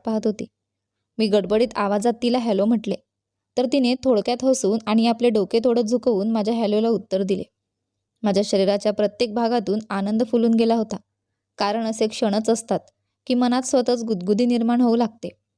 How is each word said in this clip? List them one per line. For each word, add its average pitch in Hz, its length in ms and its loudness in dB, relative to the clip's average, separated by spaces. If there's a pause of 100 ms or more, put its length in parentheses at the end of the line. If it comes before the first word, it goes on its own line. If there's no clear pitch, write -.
पाहत 220 200 -4
होती. 220 200 -4 (760)
मी 220 100 0
गडबडीत 208 480 2
आवाजात 208 360 0 (100)
तिला 240 160 2
"हॅलो" 214 260 0
म्हटले, 214 300 0 (640)
तर 247 160 2
तिने 254 220 2 (100)
थोडक्यात 240 400 0
हसून 226 420 2
आणि 226 200 2
आपले 233 220 2
डोके 214 360 0
थोडं 240 180 2
झुकवून 226 480 0
माझ्या 220 240 -2
हॅलोला 220 340 0
उत्तर 196 340 -2
दिले. 190 200 -2 (800)
माझ्या 202 240 2
शरीराच्या 202 460 0
प्रत्येक 208 420 -2
भागातून 226 440 -2 (120)
आनंद 202 360 -2
फुलून 233 280 2
गेला 226 200 2
होता, 220 220 -2 (640)
कारण 214 260 -2
असे 220 220 -2
क्षणच 220 440 -2
असतात 226 300 -2 (460)
की 254 80 -2
मनात 247 280 0
स्वतःच 247 420 0
गुदगुदी 208 420 0
निर्माण 240 340 2
होऊ 233 160 4
लागते. 233 320 -4 (300)